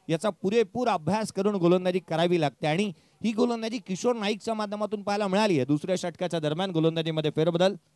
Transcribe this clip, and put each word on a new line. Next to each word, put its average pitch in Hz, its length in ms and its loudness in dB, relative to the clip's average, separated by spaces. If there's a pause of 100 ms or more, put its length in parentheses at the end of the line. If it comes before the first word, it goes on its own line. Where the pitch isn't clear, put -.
याचा 165 200 0
पुरेपूर 226 580 0
अभ्यास 196 440 0
करून 202 240 0
गोलंदाजी 180 440 2
करावी 170 420 0
लागते 147 260 -2
आणि 185 240 0 (320)
ही 233 80 0
गोलंदाजी 233 460 -2
किशोर 220 380 -2
नाईकच्या 220 380 -4
माध्यमातून 208 500 -6
पाहायला 202 240 -2
मिळाली 196 300 2
आहे. 127 80 2
दुसऱ्या 151 300 0
षटकाच्या 170 440 -4
दरम्यान 156 320 -2
गोलंदाजीमध्ये 160 640 0
फेरबदल. 170 400 2 (200)